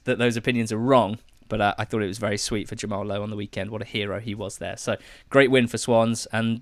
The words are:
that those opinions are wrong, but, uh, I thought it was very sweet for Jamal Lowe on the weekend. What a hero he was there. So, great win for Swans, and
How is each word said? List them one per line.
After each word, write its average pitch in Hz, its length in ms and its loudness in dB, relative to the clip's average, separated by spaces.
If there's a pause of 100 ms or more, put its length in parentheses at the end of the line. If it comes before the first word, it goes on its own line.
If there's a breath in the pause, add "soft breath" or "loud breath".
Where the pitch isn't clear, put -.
that 123 160 0
those 120 180 2
opinions 117 340 0
are 107 60 -2
wrong, 113 400 4 (320)
but, 107 100 -2
uh, 104 180 2
I 107 80 -2
thought 110 160 -2
it 101 60 0
was 95 120 -6
very 104 180 -2
sweet 107 300 -4
for 139 80 -10
Jamal 104 300 -6
Lowe 101 160 -4
on 104 80 -6
the 107 60 -8
weekend. 104 360 -8
What 110 100 -8
a - 40 -8
hero 101 340 -4
he 110 160 -8
was 101 240 -10
there. 92 180 -8
So, 107 180 -4 (340 loud breath)
great 135 220 6
win 123 160 6
for 113 100 -6
Swans, 113 540 2
and 113 300 -2